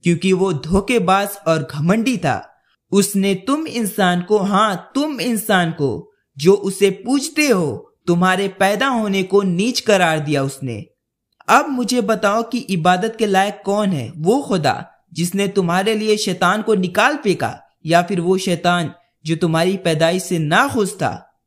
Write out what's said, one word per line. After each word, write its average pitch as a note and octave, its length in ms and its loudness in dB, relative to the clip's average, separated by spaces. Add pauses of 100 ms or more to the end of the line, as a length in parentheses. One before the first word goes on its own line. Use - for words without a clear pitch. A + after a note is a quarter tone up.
क्योंकि F3 300 2
वो F#3 200 2
धोखेबाज F#3+ 760 0 (180)
और D#3 240 0
घमंडी G3+ 460 0
था। C#3+ 460 -4 (280)
उसने G3 440 2
तुम C#4+ 320 -2
इंसान F#3+ 540 -2
को, G#3 160 2
हाँ, G3 580 0
तुम C#4 260 -2
इंसान G3 500 0
को C#3 440 -4 (220)
जो D#3 160 4
उसे G3 360 0
पूजते C4+ 580 -2
हो, D#3 480 0 (120)
तुम्हारे F#3 400 2
पैदा G3+ 400 0
होने G#3+ 360 0
को F#3+ 180 2
नीच G3 380 0
करार F3+ 400 2
दिया C#3+ 240 0
उसने। B2+ 420 -8 (640)
अब D4 200 4
मुझे B3 320 -2
बताओ G#3+ 420 0
कि A#3 140 -6
इबादत F#3 600 0
के A3 60 0
लायक G3+ 400 0
कौन G3+ 240 0
है? C3 260 -4
वो F#3+ 260 2
खुदा D#3 440 -2 (280)
जिसने F3 340 -2
तुम्हारे F#3+ 480 0
लिए G#3+ 220 0
शैतान G3 440 0
को G#3+ 140 2
निकाल G#3 400 0
फेंका, E3 460 -4 (240)
या E3 160 4
फिर F3 200 -4
वो F#3 160 2
शैतान F3 560 -2 (320)
जो D#3+ 100 -2
तुम्हारी E3+ 420 0
पैदाइश E3+ 460 0
से F3+ 160 -4
नाखुश G3 540 0
था? - 540 -6